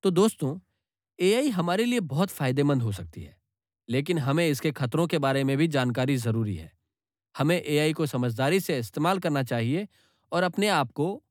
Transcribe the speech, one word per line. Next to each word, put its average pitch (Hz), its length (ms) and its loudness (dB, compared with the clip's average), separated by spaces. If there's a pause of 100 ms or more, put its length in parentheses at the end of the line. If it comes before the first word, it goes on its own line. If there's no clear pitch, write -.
तो 196 80 2
दोस्तों, 180 480 2 (600)
एआई 226 280 4
हमारे 180 360 0
लिए 240 160 0
बहुत 165 280 -2
फायदेमंद 139 540 0
हो 110 100 -2
सकती 92 300 -10
है, - 160 -20 (500)
लेकिन 143 300 0
हमें 147 300 2
इसके 147 240 0
खतरों 147 340 -2
के 165 120 0
बारे 135 260 2
में 135 120 0
भी 165 120 2
जानकारी 131 480 0
जरूरी 113 400 -2
है। 80 160 -12 (680)
हमें 160 240 2
एआई 151 300 2
को 156 140 -2
समझदारी 131 540 0
से 170 180 -2
इस्तेमाल 151 400 -2
करना 151 240 -2
चाहिए 127 460 -2 (440)
और 175 100 0
अपने 190 260 0
आप 147 240 0
को 190 380 -4